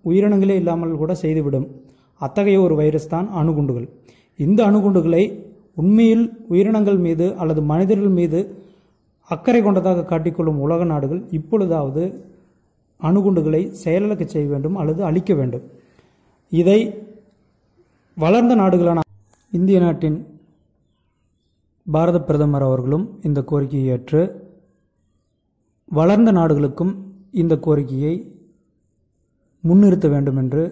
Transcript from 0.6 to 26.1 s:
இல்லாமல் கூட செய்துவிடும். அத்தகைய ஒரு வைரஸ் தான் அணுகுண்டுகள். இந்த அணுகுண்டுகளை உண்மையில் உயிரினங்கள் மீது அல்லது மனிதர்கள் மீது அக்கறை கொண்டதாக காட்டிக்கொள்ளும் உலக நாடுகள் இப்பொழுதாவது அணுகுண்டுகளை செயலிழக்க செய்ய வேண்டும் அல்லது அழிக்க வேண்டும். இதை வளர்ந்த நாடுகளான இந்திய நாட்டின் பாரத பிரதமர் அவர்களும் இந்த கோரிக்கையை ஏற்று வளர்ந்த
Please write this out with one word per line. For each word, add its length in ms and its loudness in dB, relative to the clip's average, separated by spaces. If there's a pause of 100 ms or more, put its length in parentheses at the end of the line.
இல்லாமல் 400 -2
கூட 120 -2
செய்துவிடும். 520 -2 (540)
அத்தகைய 460 0
ஒரு 140 2
வைரஸ் 340 0
தான் 180 -4
அணுகுண்டுகள். 560 -2 (500)
இந்த 200 2 (120)
அணுகுண்டுகளை 540 2 (560)
உண்மையில் 440 4 (240)
உயிரினங்கள் 540 2
மீது 220 0 (100)
அல்லது 340 -2
மனிதர்கள் 480 0
மீது 220 0 (920)
அக்கறை 320 0
கொண்டதாக 480 0
காட்டிக்கொள்ளும் 560 -2
உலக 180 0
நாடுகள் 380 -4 (160)
இப்பொழுதாவது 680 -2 (960)
அணுகுண்டுகளை 640 0 (220)
செயலிழக்க 420 -2
செய்ய 260 -4
வேண்டும் 300 -4
அல்லது 220 -2
அழிக்க 300 -2
வேண்டும். 300 -4 (880)
இதை 260 2 (1400)
வளர்ந்த 380 2
நாடுகளான 500 2 (480)
இந்திய 260 2
நாட்டின் 400 0 (1700)
பாரத 340 0
பிரதமர் 480 0
அவர்களும் 380 0 (160)
இந்த 200 0
கோரிக்கையை 520 -2
ஏற்று 280 0 (1800)
வளர்ந்த 320 4